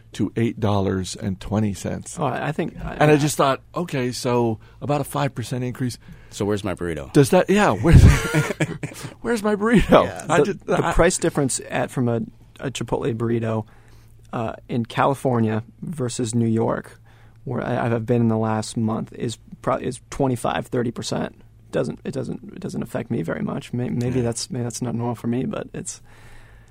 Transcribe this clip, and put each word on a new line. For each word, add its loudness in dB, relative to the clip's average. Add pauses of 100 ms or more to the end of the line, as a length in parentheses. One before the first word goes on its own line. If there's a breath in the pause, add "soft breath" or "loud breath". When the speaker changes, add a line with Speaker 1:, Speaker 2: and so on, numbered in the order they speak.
(120 soft breath)
Speaker 1:
to -2
eight -2
dollars 0
and -6
twenty -2
cents. -10
Speaker 2:
Oh, -2
I, -4
I -4
think -6
I, -8
Speaker 1:
And 4
I 10
Speaker 2:
I 6
Speaker 1:
just 2
thought, 2 (120)
okay, -2
so 0 (200 soft breath)
about -2
a -2
five -2
percent -4
increase. -6 (320 loud breath)
Speaker 3:
So -4
where's 0
my -2
burrito? -6
Speaker 1:
Does 6
that, 4
yeah, 4
where's, 8
<laughs> 2
where's -2
my 0
burrito? 6
Speaker 3:
Yeah. -8
Speaker 1:
I 4
Speaker 2:
The, 6
Speaker 1:
just, -6
Speaker 2:
the 0
Speaker 1:
I 0
Speaker 2:
price 4
difference 0
at, -2
from 0
a, 0 (400)
a -4
Chipotle -4
burrito, -2 (680 soft breath)
uh, -6 (140)
in -2
California 0 (200)
versus -4
New 2
York, -2 (440 soft breath)
where -4
I, -2
I've -2
been 4
in 6
the 2
last -2
month, -2
is -6 (240)
pro-, 0
is -6 (100)
twenty-five, -2
thirty -2
percent. -6 (320)
Doesn't, -4
it -8
doesn't, -8
it -16
doesn't -8
affect -8
me -2
very -6
much. -8
May-, -4
maybe -2
Speaker 3:
Yeah. 0
Speaker 2:
that's, -4
maybe -6
that's -6
not -4
normal -4
for -8
me, 0
but -6
it's -10 (720 soft breath)